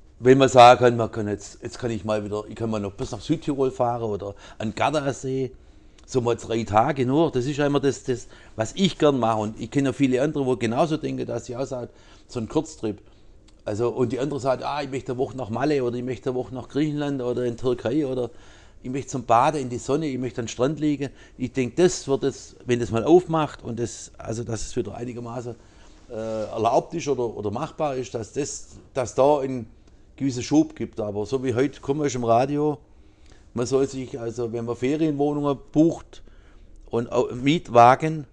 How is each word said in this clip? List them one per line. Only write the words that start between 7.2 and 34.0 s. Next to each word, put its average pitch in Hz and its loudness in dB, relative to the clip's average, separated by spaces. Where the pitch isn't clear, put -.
Das 127 0
ist 143 -4
ja 143 2
immer 143 2
das, 135 -2
das, 123 -6
was 110 -4
ich 190 2
gern 147 4
mache. 113 2
Und 110 -4
ich 117 -10
kenne 139 0
ja 127 -2
viele 127 2
andere, 151 -2
wo 127 0
genauso 131 0
denken, 131 -6
dass 117 -8
sie 120 -10
auch 131 -4
sagen, 123 -8
so - -8
ein 110 -4
Kurztrip. 120 -4
Also, 107 0
und 117 -2
die 120 -2
andere 143 -4
sagt, 123 -2
"Ah, 139 -4
ich 139 -8
möchte 131 -6
eine 123 -8
Woche 131 -4
nach 127 -8
Malle 131 0
oder 120 0
ich 120 -6
möchte 131 -6
eine 123 -2
Woche 127 -6
nach 123 -10
Griechenland 143 -2
oder 123 -2
in 117 -2
Türkei 131 0
oder 127 -4
ich 131 -10
möchte 127 -6
zum 123 -6
Baden 135 4
in 127 -6
die 123 -6
Sonne, 151 -2
ich 131 -4
möchte 123 -4
am 113 -6
Strand 143 -2
liegen." 143 -2
Ich 123 -6
denke, 131 0
das - 2
wird 135 0
jetzt, - -6
wenn 120 2
das 117 -2
mal 113 0
aufmacht 160 4
und 117 -8
das, - -8
also 113 -8
dass 110 -6
es - -8
wieder 101 -4
einigermaßen, 120 -10
äh, - -14
erlaubt 110 0
ist 165 -6
oder, 123 0
oder 104 -4
machbar 143 -4
ist, 127 -8
dass 113 -8
das, - -8
dass 127 -4
da 143 4
ein 131 -6
gewisser 127 -2
Schub 156 2
gibt. 113 -6
Aber 104 -4
so 131 -4
wie 127 0
heute 131 0
kommen 147 -2
wir 143 -2
im 123 -4
Radio, 139 2
man 120 -2
soll 131 2
sich, 131 -10